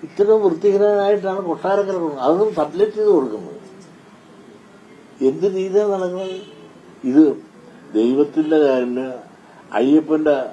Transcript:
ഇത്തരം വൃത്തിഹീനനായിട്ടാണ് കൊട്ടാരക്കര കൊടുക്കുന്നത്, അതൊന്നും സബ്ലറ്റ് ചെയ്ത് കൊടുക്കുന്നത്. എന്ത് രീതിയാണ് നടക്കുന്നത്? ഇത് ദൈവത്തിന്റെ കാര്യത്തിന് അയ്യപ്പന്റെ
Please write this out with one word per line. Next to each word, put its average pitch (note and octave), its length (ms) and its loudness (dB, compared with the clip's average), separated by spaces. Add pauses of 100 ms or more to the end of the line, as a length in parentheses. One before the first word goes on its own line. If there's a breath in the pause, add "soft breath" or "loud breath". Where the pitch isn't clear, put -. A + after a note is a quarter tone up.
ഇത്തരം G#3 380 2
വൃത്തിഹീനനായിട്ടാണ് G3 1040 0
കൊട്ടാരക്കര F#3+ 540 -2
കൊടുക്കുന്നത്, C#3+ 240 -6
അതൊന്നും F#3+ 340 2
സബ്ലറ്റ് G3+ 380 -2
ചെയ്ത് G#3+ 180 2
കൊടുക്കുന്നത്. G#2+ 420 -4 (1700)
എന്ത് D#3+ 180 -2 (100)
രീതിയാണ് G3 360 0
നടക്കുന്നത്? F#3 460 -6 (720)
ഇത് D3+ 140 8 (720)
ദൈവത്തിന്റെ D3+ 600 2
കാര്യത്തിന് C3 480 0 (720 loud breath)
അയ്യപ്പന്റെ D3+ 580 2 (160)